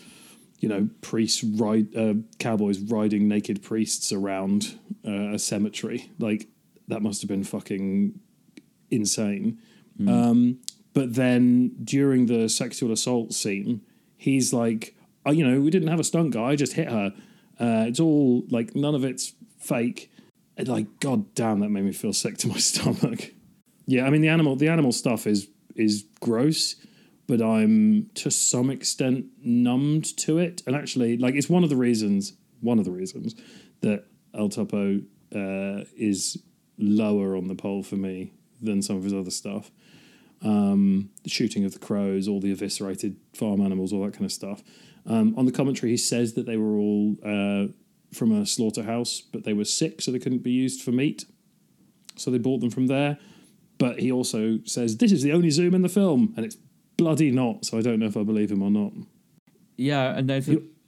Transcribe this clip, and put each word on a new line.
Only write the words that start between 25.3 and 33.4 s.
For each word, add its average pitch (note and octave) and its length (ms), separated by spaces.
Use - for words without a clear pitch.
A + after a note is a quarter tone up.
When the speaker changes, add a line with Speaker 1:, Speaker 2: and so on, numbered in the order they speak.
Speaker 1:
is G#2 280
gross, A#2+ 560
but A#2 140
I'm A2 760
to - 140
some B2+ 400
extent C3 580
numbed B2+ 760
to D#3 200
it. F3 300
And B2+ 80
actually, B2 400
like, B2+ 200
it's C#3 140
one F3+ 140
of D#3+ 60
the C#3 80
reasons, G#2+ 560
one A#2 200
of G2+ 40
the F2+ 80
reasons F#2+ 440